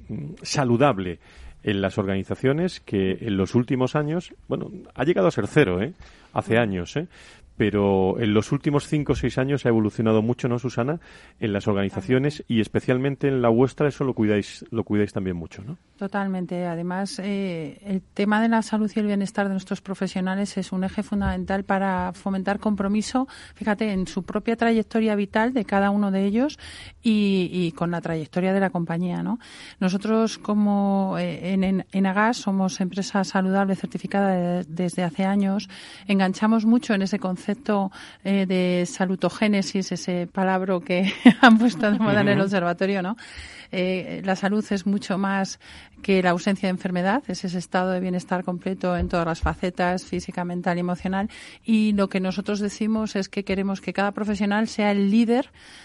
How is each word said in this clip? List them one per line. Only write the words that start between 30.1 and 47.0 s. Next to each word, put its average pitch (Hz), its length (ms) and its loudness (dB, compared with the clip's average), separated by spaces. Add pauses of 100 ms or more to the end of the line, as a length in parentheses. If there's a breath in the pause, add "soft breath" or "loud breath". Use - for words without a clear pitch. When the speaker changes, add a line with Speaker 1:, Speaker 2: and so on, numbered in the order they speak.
Speaker 2:
como, 202 800 2
eh, 175 360 -2
en, 190 100 2
en, 190 260 0
en 190 160 2
Agas, 208 300 2
somos 190 440 0
empresa 190 440 0
saludable 190 500 2
certificada 196 560 -2
de-, 175 380 0
desde 175 340 -2
hace 180 220 -2
años, 196 440 0 (380 loud breath)
enganchamos 208 580 2
mucho 233 300 4
en 196 80 2
ese 190 160 -2
concepto, 185 300 -4 (760 loud breath)
eh, 196 200 2
de 180 400 2
salutogénesis, 190 1080 0
ese 175 400 -4
palabra 190 540 0
que 190 260 0 (140)
<laughs> - 160 4
han 226 160 10
puesto 220 340 2
de 208 80 2
moda 208 220 4
en 202 80 4
el 202 80 4
Speaker 1:
Ujú. 196 80 2
Speaker 2:
observatorio, 190 560 0
¿no? 185 160 -4 (560 loud breath)
Eh, 185 520 -4
la 190 120 0
salud 202 340 0
es 196 160 -2
mucho 196 300 -2
más 196 420 -2 (440 loud breath)
que 190 200 4
la 180 80 4
ausencia 190 380 0
de - 20 2
enfermedad, 185 560 0